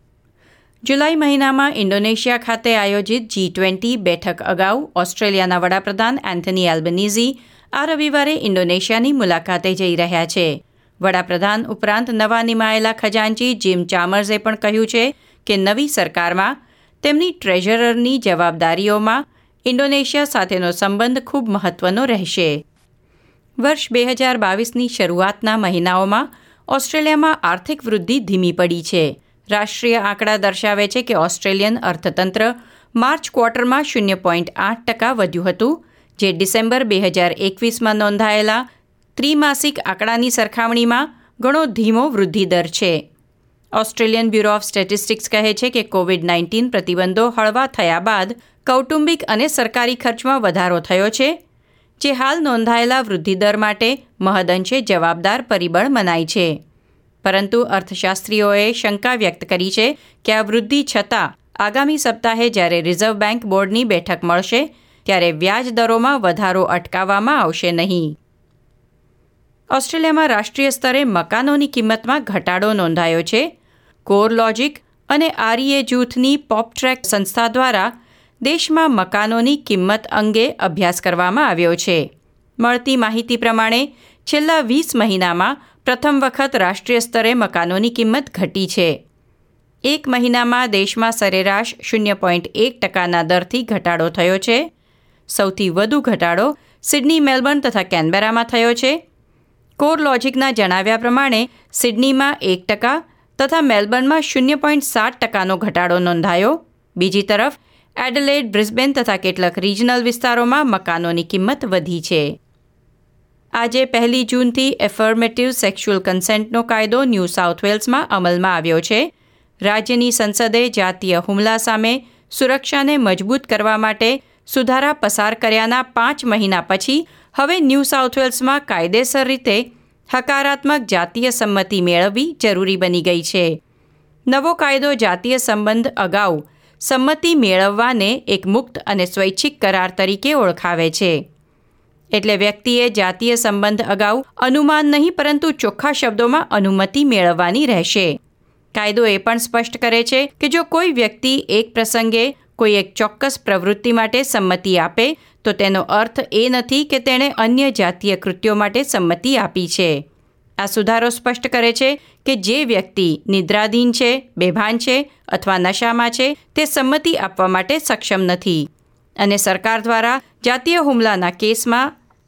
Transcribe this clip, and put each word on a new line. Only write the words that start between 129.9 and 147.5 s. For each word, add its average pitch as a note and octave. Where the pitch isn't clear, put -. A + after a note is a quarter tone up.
હકારાત્મક C#4
જાતીય G3+
સંમતિ G3+
મેળવવી G3+
જરૂરી F#3+
બની F3+
ગઈ F3
છે. E3
નવો C#4
કાયદો C#4+
જાતીય A3
સંબંધ A3
અગાઉ F#3
સંમતિ D4+
મેળવવાને G#3+
એક F#3+
મુક્ત A#3
અને G3
સ્વૈચ્છિક F#3+
કરાર F#3
તરીકે G3
ઓળખાવે F3
છે. E3
એટલે G#3
વ્યક્તિએ A3
જાતીય G#3
સંબંધ G#3
અગાઉ G#3
અનુમાન D4
નહીં, D4
પરંતુ D4
ચોખ્ખા C#4+
શબ્દોમાં A#3+
અનુમતિ G3
મેળવવાની F#3